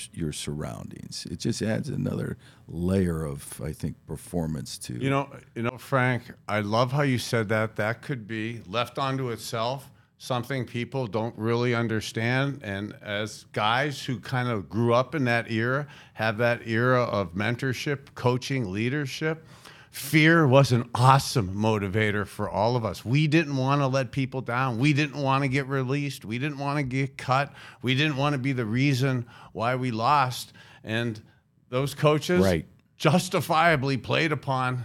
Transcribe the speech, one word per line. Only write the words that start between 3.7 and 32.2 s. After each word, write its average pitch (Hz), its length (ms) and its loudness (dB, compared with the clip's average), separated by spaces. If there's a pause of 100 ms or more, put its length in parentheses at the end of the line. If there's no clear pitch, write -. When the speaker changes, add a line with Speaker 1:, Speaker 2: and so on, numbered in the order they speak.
Speaker 1:
think, - 240 -8 (100)
performance 80 720 -6
to - 160 -12
Speaker 2:
You 123 140 -4
know, 139 220 -2 (240)
you 117 80 -6
know, 120 160 -6
Frank, 127 460 0 (220)
I 104 140 0
love 113 320 0
how 147 100 2
you 135 140 2
said 117 320 -2
that. 110 280 0
That 110 260 -4
could 117 240 -8
be 110 400 -8
left 117 320 -4
unto 135 320 -2
itself, 120 600 -6 (280)
something 123 460 -4
people 120 420 -6
don't 110 300 -4
really 117 380 0
understand. 117 880 -2
And 101 400 -6
as 104 500 -6
guys 127 500 0
who 127 160 -4
kind 123 300 -4
of 98 200 -4
grew 117 260 2
up 127 200 2
in 147 100 -2
that 117 260 0
era, 127 360 0 (280)
have 110 240 0
that 120 280 0
era 123 360 4
of 98 320 -2
mentorship, 120 800 -4
coaching, 127 580 0
leadership, 143 760 -4 (440)
fear 156 560 6
was 131 260 8
an 120 220 2
awesome 127 600 4
motivator 104 720 2
for 104 220 -6
all 104 280 0
of 113 80 -2
us. 87 200 -6
We 143 220 2
didn't 147 300 2
want 135 260 2
to 139 40 2
let 131 240 0
people 131 300 -2
down. 123 380 -2
We 147 140 4
didn't 143 280 0
want 135 240 2
to 139 40 0
get 131 180 0
released. 135 580 -2
We 110 140 -6
didn't 139 200 -4
want 143 200 -2
to 147 40 0
get 131 360 -2
cut. 135 340 0 (300)
We 127 120 2
didn't 147 220 2
want 143 180 2
to 139 40 -2
be 131 140 -2
the 123 140 -2
reason 127 600 2 (260)
why 113 240 0
we 127 140 -2
lost. 127 600 2 (320)
And 113 360 -2 (480)
those 135 260 -2
coaches 156 480 4